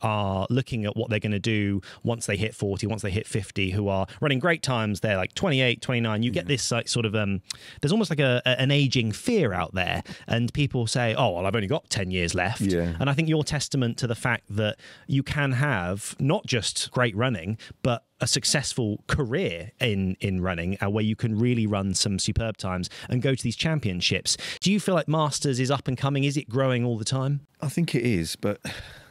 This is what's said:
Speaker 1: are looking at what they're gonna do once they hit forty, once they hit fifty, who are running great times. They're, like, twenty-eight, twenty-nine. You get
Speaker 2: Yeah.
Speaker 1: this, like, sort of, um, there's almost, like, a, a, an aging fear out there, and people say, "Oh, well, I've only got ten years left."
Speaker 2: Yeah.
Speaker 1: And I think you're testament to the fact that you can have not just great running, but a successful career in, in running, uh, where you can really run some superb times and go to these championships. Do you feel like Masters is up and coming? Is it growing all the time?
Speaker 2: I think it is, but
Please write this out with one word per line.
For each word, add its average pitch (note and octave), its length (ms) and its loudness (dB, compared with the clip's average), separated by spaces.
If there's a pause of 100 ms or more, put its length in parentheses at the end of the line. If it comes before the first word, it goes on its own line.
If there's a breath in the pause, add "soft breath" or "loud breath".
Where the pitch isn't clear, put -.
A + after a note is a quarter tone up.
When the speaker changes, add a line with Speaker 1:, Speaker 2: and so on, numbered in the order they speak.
Speaker 1:
are G2+ 480 0
looking B2 360 -2
at G#2 100 -4
what A2+ 140 -2
they're G#2+ 100 0
gonna G#2 200 -2
do G2+ 420 0 (220 loud breath)
once A2+ 220 -2
they G2+ 120 0
hit A2 180 -2
forty, G2+ 320 -2
once G#2 140 -4
they G2 100 -4
hit A2 160 -2
fifty, F#2+ 440 -2
who G2+ 160 0
are F#2+ 200 0 (120 loud breath)
running C#3 200 2
great E3 240 0
times. A2 380 0
They're, G#2+ 160 2
like, F#2+ 180 -4
twenty-eight, C3 460 2
twenty-nine. A#2 420 0
You B2 80 2
get E3+ 140 -2
Speaker 2:
Yeah. F3 40 -6
Speaker 1:
this, C3 220 0
like, A#2 160 0
sort A#2 180 0
of, G#2 100 0
um, G2 260 0 (400 loud breath)
there's D3 100 2
almost, G#3 180 2
like, D3+ 100 0
a, B2+ 260 4
a, B2+ 160 4
an C3 100 4
aging C3 400 4
fear D#3+ 420 2
out F2+ 200 -2
there, F2 300 0 (240 loud breath)
and A#2 260 0
people B2+ 340 0
say, A#2 280 0
"Oh, B2+ 160 4
well, F2 140 -2
I've G2 100 0
only G2+ 120 0
got D3 220 -2
ten F#2 220 -2
years F2 220 0
left." F#2 280 0
Speaker 2:
Yeah. F2 380 2
Speaker 1:
And C3+ 100 2
I C#3 40 2
think D#3 160 0
you're D#3 140 2
testament C3 540 -2
to B2 100 -2
the A2+ 80 -2
fact - 340 -2
that G#2 280 -2 (300 loud breath)
you C3+ 160 2
can C#3 300 0
have G#2 640 -2
not D#3 260 0
just - 460 -2
great B2 240 0
running, G#2+ 420 -2 (260 loud breath)
but A#2+ 200 0 (200)
a A#2+ 40 0
successful B2 800 0
career A2 720 -2
in, G2 400 2
in F#2+ 220 0
running, F2+ 420 -2
uh, G2+ 60 0
where G#2+ 140 0
you A2 120 2
can A2 240 0
really A#2+ 260 4
run G2 300 0
some G2 240 0
superb A2 360 -2
times F#2 320 -4 (220 loud breath)
and B2+ 140 2
go C3+ 100 2
to - 100 -4
these A#2+ 120 -2
championships. G2+ 800 0 (220 loud breath)
Do F#3 120 2
you G#3 80 4
feel F#3+ 140 0
like D#3 140 2
Masters D3 520 2
is C3 120 2
up - 160 -2
and B2+ 100 -2
coming? C#3 260 0
Is C#3+ 140 0
it - 100 -4
growing B2 380 2
all A#2+ 140 0
the A2+ 60 -4
time? C3+ 360 0 (200)
Speaker 2:
I D3+ 80 -2
think E3 260 0
it - 100 2
is, F2 300 2
but - 260 -2 (500 loud breath)